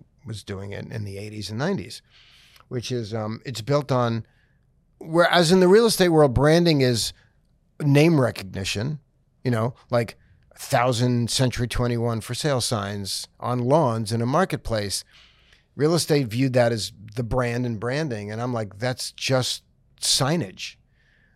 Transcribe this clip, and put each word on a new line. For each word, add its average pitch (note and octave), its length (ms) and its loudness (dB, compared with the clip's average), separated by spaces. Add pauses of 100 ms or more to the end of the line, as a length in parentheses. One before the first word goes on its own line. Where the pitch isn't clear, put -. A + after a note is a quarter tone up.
(240)
was A2 200 -12
doing G2+ 280 -12
it - 180 -12
in A2 140 -8
the G2 140 -12
eighties G#2 320 -12
and G#2+ 80 -8
nineties, C#3 440 -6 (640)
which B2 240 -8
is, A#2 220 -6
um, G#2+ 300 -6
it's A2+ 160 -10
built C#3+ 320 -2
on, A#2 340 -2 (720)
whereas E3+ 540 4
in F#3 80 8
the F3+ 80 6
real A3 180 8
estate F#3 220 2
world, D3+ 260 6
branding D#3 460 6
is B2 320 0 (680)
name D3 400 6
recognition, G#2 800 -4 (460)
you B2 60 -2
know, A#2 240 -2 (160)
like, A#2+ 260 0 (380)
a - 40 -20
thousand B2 720 0
Century B2 360 0
twenty-one A#2 540 -2
for B2 140 -10
sale C#3 260 -2
signs G2+ 680 -4 (140)
on B2 200 -2
lawns A#2+ 520 2
in A2+ 80 0
a A#2 60 -2
marketplace. A2+ 760 -2 (720)
Real D3+ 200 2
estate D3 340 2
viewed B2+ 240 0
that A#2+ 200 4
as G#2+ 200 -6 (240)
the B2+ 60 -4
brand A#2+ 420 -2
and A#2 160 -4
branding. A#2+ 500 -4
And A2 120 -8
I'm B2 100 -4
like, G#2 260 -6
"That's B2 340 -6
just - 500 -2 (380)
signage." C3+ 760 -2 (580)